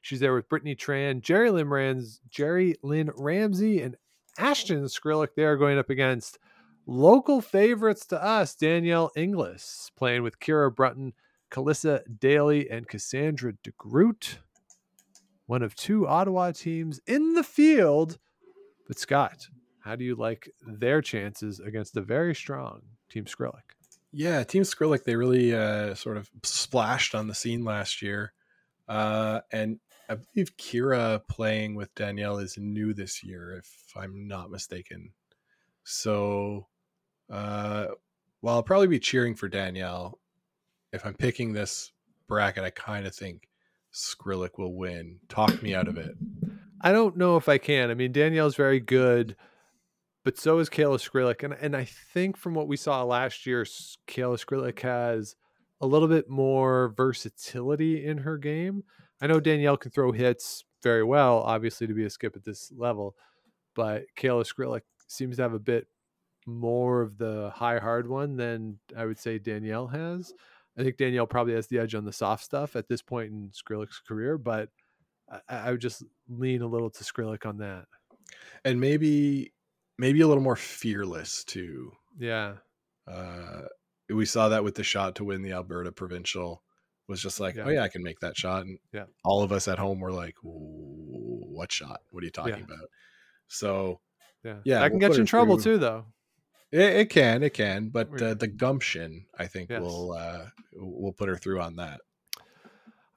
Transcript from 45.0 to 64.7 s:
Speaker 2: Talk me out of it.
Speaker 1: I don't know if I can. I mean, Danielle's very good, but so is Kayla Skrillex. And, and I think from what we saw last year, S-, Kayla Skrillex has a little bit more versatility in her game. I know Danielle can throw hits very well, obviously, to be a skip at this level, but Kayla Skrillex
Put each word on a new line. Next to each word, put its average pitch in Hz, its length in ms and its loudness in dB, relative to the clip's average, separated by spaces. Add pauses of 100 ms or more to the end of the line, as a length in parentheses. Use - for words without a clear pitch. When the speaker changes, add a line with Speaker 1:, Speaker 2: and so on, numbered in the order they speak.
Speaker 2:
Talk - 340 0
me 104 120 -2
out 92 140 0
of - 80 -6
it. 78 200 -10 (640)
Speaker 1:
I 175 120 6
don't 208 240 4
know 180 200 6
if 160 120 2
I 143 100 8
can. 131 320 2
I 117 40 -2
mean, 127 180 -2
Danielle's 151 440 4
very 135 240 6
good, 120 560 4 (880)
but 131 120 0
so 160 220 4
is 160 100 2
Kayla 143 300 4
Skrillex. 127 460 0
And, 143 100 -6
and 143 220 -4
I 131 80 -4
think 185 520 -4
from 170 180 -6
what 151 120 -2
we 143 100 -2
saw 135 280 0
last 123 420 0
year, 123 160 0
S-, - 340 -12 (120)
Kayla 123 360 -4
Skrillex 131 360 -4
has 120 560 -2 (440)
a 135 60 0
little 151 220 6
bit 156 200 4
more 131 680 4
versatility 139 1080 -2
in 151 140 -4
her 151 180 -6
game. 165 460 -4 (380)
I 143 80 2
know 160 100 6
Danielle 147 380 4
can - 160 -8
throw 131 180 4
hits 123 540 0 (180)
very 117 220 4
well, 127 340 6
obviously, 113 480 -2
to 107 80 -4
be 110 100 0
a 101 60 -4
skip - 240 -6
at 104 80 -20
this - 340 -14
level, 107 380 -4 (600)
but 110 300 -4 (100)
Kayla 120 280 2
Skrillex 123 380 -6 (240)